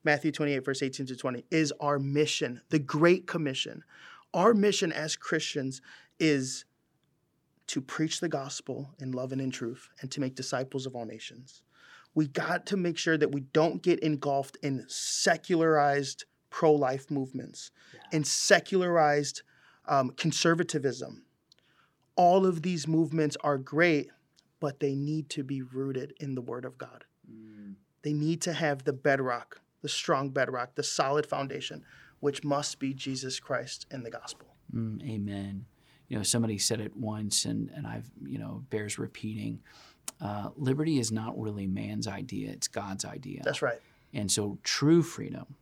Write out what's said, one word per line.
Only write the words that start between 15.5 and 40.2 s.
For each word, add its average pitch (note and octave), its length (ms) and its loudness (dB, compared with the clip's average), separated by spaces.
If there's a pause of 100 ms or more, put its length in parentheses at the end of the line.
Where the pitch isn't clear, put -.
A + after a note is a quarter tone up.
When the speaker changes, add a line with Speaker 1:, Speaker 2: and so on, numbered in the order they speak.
Speaker 1:
pro-life C#3 600 4
movements, C3+ 600 -6 (240)
Speaker 2:
Yeah. - 60 -20 (180)
Speaker 1:
in D3+ 60 2
secularized, E3 1200 4 (440)
um, C3+ 240 2
conservatism. D3+ 1120 0 (920)
All F3+ 300 8
of F3+ 160 4
these E3+ 260 -2
movements D#3+ 540 2
are D3 160 2
great, D3 540 4 (500)
but C#3 200 -4
they C#3 140 0
need D3 360 -4
to D3 120 -6
be C3+ 200 -6
rooted C3 580 -6
in C#3 140 -6
the B2 80 -4
Word B2 240 -8
of B2+ 100 -12
God. - 280 -16 (260)
Speaker 2:
Mm. G#2+ 460 -18 (260)
Speaker 1:
They D3+ 100 -2
need D3+ 300 0
to F3 100 -2
have C#3+ 320 -2
the C#3+ 80 0
bedrock, C3 680 0 (180)
the D3+ 80 -8
strong C#3+ 400 0
bedrock, C3 460 -2
the D3 80 -4
solid C#3+ 440 0
foundation, C#3+ 580 -6 (360)
which C#3+ 240 -2
must C#3+ 340 -2
be C3+ 140 -4
Jesus C3 480 -6
Christ B2+ 500 -6
and C3 140 -10
the A#2 60 -10
gospel. - 380 -16 (260)
Speaker 2:
Mm, A2 340 -4
amen. G2+ 560 -6 (440)
You B2 100 -6
know, G#2+ 40 -4
somebody A2+ 360 0
said A2+ 220 0
it G#2+ 140 -10
once, G#2+ 520 -4
and, A2 240 -4
and C#3+ 160 -12
I've, A2+ 240 -10 (160)
you C3 120 -8
know, A2 300 -10
bears G#2 300 -6
repeating, G#2+ 640 -8 (580)